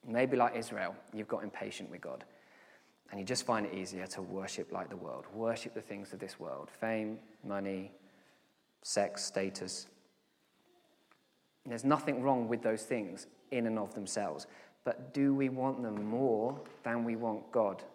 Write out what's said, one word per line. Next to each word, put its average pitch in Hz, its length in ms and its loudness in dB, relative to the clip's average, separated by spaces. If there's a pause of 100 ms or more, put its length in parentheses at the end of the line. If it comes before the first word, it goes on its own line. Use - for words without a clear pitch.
Maybe 127 300 4
like 120 180 6
Israel, 104 400 -2 (180)
you've 107 140 -6
got 110 160 -2
impatient - 480 -8
with 87 100 -12
God, 67 220 -8 (880)
and 101 80 -6
you 95 60 -4
just - 200 0
find 110 200 2
it - 80 -4
easier 92 340 -6
to 95 140 -8
worship 92 500 -6
like 92 180 -4
the 95 60 -10
world, 73 380 -8
worship 113 400 -2
the 110 80 -6
things 101 320 -10
of 95 60 -12
this - 200 -8
world, - 320 -8
fame, 110 480 -2 (240)
money, 98 480 -4 (920)
sex, - 440 0
status. 95 600 -2 (1800)
There's 117 180 -4
nothing 139 400 4
wrong 127 240 4
with 117 160 0
those 110 200 2
things 101 440 -4 (240)
in 120 160 2
and 113 100 2
of 101 160 -2
themselves, 95 540 -4 (360)
but 131 300 -4
do 139 220 6
we 135 140 4
want 131 340 0
them 104 220 -2
more 120 540 4 (220)
than 117 220 0
we 113 140 0
want 113 340 -2
God? 104 320 4 (120)